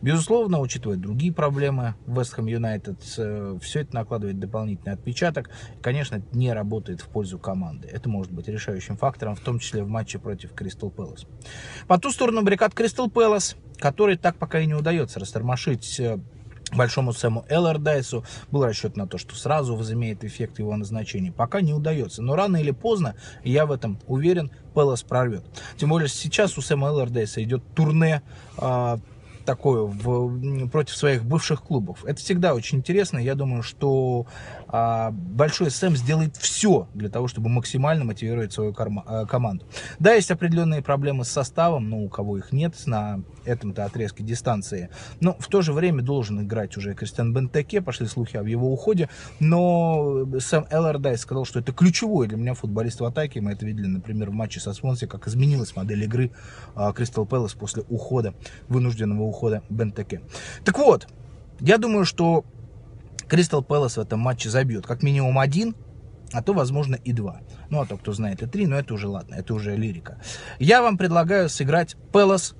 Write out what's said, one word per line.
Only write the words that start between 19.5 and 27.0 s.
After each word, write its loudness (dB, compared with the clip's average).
возымеет -4
эффект -8
его -2
назначения. -4
Пока -2
не 2
удаётся. -2
Но 0
рано 2
или 2
поздно, 0
я 4
в -2
этом -4
уверен, 2
Пэлас 4
прорвёт. 0
Тем 2
более 4
сейчас 0
у -4
Сэма 2
Эллардайса 0